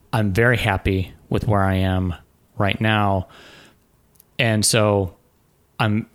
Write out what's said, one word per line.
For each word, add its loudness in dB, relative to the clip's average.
I'm 0
very 2
happy -2
with -2
where 2
I 0
am 0
right 0
now. 0
And 2
so 0
I'm, -2